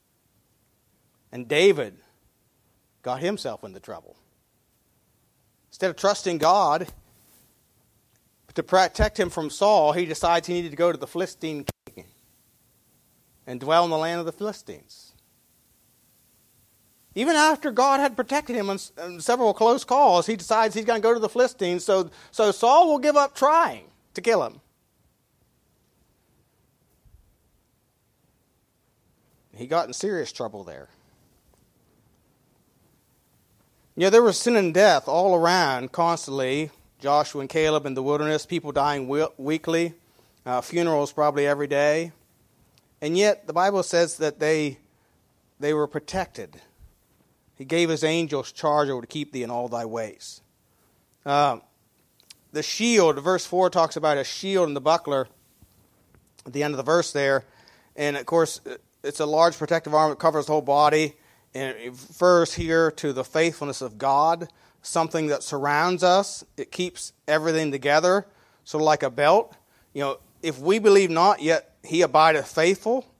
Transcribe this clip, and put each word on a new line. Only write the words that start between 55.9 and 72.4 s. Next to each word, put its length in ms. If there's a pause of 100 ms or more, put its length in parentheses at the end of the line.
at 60
the 100
end 100
of 60
the 40
verse 300
there. 320 (500)
And, 220
of 80
course, 360 (420)
it's 180
a 60
large 320
protective 360
armor 200
that 60
covers 260
the 60
whole 100
body. 520 (400)
And 220
it 140
refers 640
here 380
to 200
the 120
faithfulness 580
of 160
God, 500 (320)
something 460
that 160
surrounds 600
us. 420 (120)
It 160
keeps 400 (160)
everything 420
together, 560 (380)
sort 160
of 60
like 160
a 80
belt. 440 (380)
You 80
know, 180 (220)
"If 180
we 200
believe 320
not, 320
yet 420
he 160
abideth 480